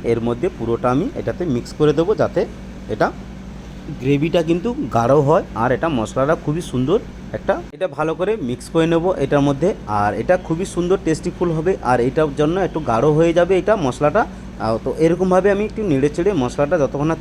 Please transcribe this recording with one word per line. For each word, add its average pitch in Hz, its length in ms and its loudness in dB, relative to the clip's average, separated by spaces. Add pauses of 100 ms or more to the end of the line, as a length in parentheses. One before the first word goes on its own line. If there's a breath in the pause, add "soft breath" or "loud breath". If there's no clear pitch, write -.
এর 117 180 2
মধ্যে 120 280 -2
পুরোটা 117 420 -2
আমি 147 140 2 (100)
এটাতে - 300 -4
মিক্স 120 280 -2
করে 151 200 2
দেবো, 165 220 2
যাতে - 260 0 (480)
এটা 110 180 0 (920)
গ্রেভিটা 143 440 2
কিন্তু 175 260 0 (240)
গাঢ় 120 280 4
হয়। 151 220 4 (120)
আর 117 160 0
এটা 127 180 0
মশলাটা 135 460 0
খুবই 160 260 -4
সুন্দর 135 380 0 (320)
একটা, 113 220 -2 (200)
এটা 170 140 -4
ভালো 151 280 -4
করে 185 160 -2 (100)
মিক্স 123 280 -6
করে 160 180 2
নেব 165 180 2 (140)
এটার 139 220 2
মধ্যে। 139 280 2 (180)
আর 104 260 0
এটা 117 240 2
খুবই 180 280 -4
সুন্দর 175 400 0
টেস্টিফুল 170 460 -2
হবে। 160 200 0 (120)
আর 123 160 2
এটার 143 360 2
জন্য 147 240 2
একটু 165 200 -2
গাঢ় 123 320 2
হয়ে 165 220 4
যাবে 175 240 4
এটা 208 180 2
মশলাটা। 147 480 2 (360 loud breath)
আহ, 110 240 0
তো 135 60 -2 (100)
এরকমভাবে 180 520 4
আমি 202 140 0
একটু 214 180 -6
নেড়ে 147 260 2
চেড়ে 180 240 0
মশলাটা 143 440 0
যতক্ষণ 143 300 0
না 165 140 0